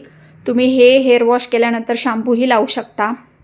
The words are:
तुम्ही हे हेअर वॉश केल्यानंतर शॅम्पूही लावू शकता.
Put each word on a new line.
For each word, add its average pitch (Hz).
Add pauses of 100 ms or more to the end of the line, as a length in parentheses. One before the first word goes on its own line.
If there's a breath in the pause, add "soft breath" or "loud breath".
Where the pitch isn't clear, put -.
(460 loud breath)
तुम्ही 254
हे 254
हेअर 247
वॉश 247
केल्यानंतर 233
शॅम्पूही 240
लावू 226
शकता. - (300)